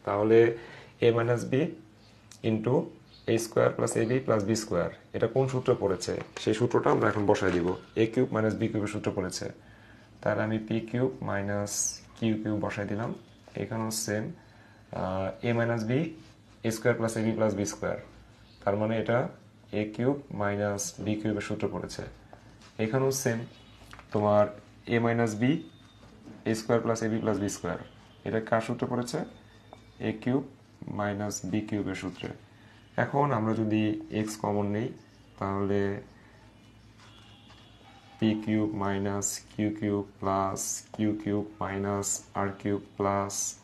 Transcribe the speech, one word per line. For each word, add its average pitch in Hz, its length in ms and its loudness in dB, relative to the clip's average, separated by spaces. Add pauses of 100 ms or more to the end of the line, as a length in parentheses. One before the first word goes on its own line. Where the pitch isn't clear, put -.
তাহলে 107 320 6 (680)
a 117 120 8
minus 117 240 2 (100)
b - 20 2 (960)
into 110 260 2 (580)
এ - 20 6 (100)
স্কয়ার 123 320 2
plus 117 140 0 (100)
a - 80 2
b - 20 0 (140)
plus 110 220 2
b - 20 2 (140)
square, 85 300 -2 (220)
এটা 110 200 2
কোন 135 180 4
সূত্র 127 160 0 (140)
পড়েছে? 92 300 0 (300)
সেই 110 160 2
সূত্রটা 120 360 4
আমরা 113 160 2
এখন 104 200 0
বসায় 98 260 4
দিব। 85 100 2 (360)
এ - 100 6
কিউব 127 220 2
মাইনাস 110 240 2
বি 113 120 2
কিউবের 104 240 -2
সূত্র 107 220 -4
পড়েছে, 90 280 -4 (760)
তাহলে 107 260 0
আমি 110 100 0 (100)
পি 113 100 0 (120)
কিউব 123 200 0 (200)
মাইনাস 101 420 -2 (460)
কিউ 113 240 2
কিউব 107 240 0
বসায় 101 260 -4
দিলাম। 107 180 -4 (540)
এখানেও 113 280 -4 (140)
সেম, 107 220 0
আহ, - 1200 -6
a - 20 4 (100)
minus 117 300 0
b, - 20 0 (760)
এ - 80 2
স্কয়ার 117 240 2
plus 113 200 0
a - 60 0
b - 20 2 (100)
plus 107 200 2
b - 20 0 (140)
square, - 280 -4 (600)
তার 101 200 2
মানে 110 200 0
এটা 117 160 2 (640)
এ - 20 0 (100)
কিউব 131 220 2 (260)
মাইনাস 101 400 0 (240)
বি 104 160 0
কিউবের 104 280 -2
সূত্র 104 240 -2
পড়েছে। - 300 -8 (800)
এখানেও 131 280 2 (120)
সেম, 117 160 0 (720)
তোমার 104 320 6 (500)
a - 100 4
minus 117 260 2 (100)
b, - 20 4 (1080)
এ - 80 2
স্কয়ার 117 240 2
plus 113 220 0
a - 60 2
b - 20 0 (100)
plus 107 200 2
b - 20 2 (120)
square, 87 260 -6 (440)
এটা 110 120 0 (100)
কার 113 180 4
সূত্র 123 240 -4
পড়েছে? 123 280 -2 (920)
এ - 20 2 (100)
কিউব 123 220 0 (560)
মাইনাস 101 360 -4 (160)
বি 107 80 2 (100)
কিউবের 95 340 -2
সূত্রে। - 260 -8 (760)
এখন 143 220 2 (100)
আমরা 110 240 2
যদি 107 200 2 (380)
এক্স 107 140 -2 (100)
কমন 104 220 0 (100)
নেই, 117 120 -2 (520)
তাহলে 98 400 0 (2500)
p 110 120 4 (140)
cube 107 240 2 (160)
minus 101 440 0 (240)
q 107 180 0 (100)
cube 101 240 0 (160)
plus 98 400 0 (360)
q 107 160 2 (100)
cube 104 220 0 (200)
minus 98 440 -2 (320)
r 98 100 0 (100)
cube 101 220 0 (160)
plus 101 360 0 (300)